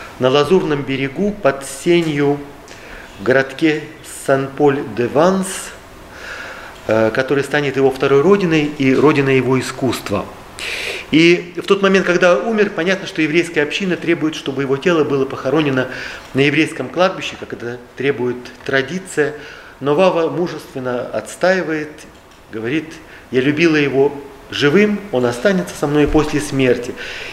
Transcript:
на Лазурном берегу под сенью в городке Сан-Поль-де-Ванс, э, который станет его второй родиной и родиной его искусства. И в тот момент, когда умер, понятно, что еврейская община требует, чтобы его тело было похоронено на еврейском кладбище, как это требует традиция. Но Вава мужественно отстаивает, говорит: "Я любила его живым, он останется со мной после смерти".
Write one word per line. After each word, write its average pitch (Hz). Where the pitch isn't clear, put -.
на 127
Лазурном 147
берегу 135
под -
сенью 147
в 98
городке 135
Сан-Поль-де-Ванс, 135
э, 110
который 135
станет 143
его 135
второй 139
родиной 160
и 131
родиной 135
его 127
искусства. -
И 170
в 170
тот 196
момент, 190
когда 175
умер, 214
понятно, 175
что -
еврейская 156
община 170
требует, 156
чтобы 135
его 135
тело 156
было 135
похоронено 131
на 131
еврейском 147
кладбище, 175
как -
это 120
требует 123
традиция. 143
Но 143
Вава 165
мужественно 139
отстаивает, 156
говорит: 127
"Я 127
любила 151
его 143
живым, 196
он 123
останется 180
со 156
мной 147
после 147
смерти". 127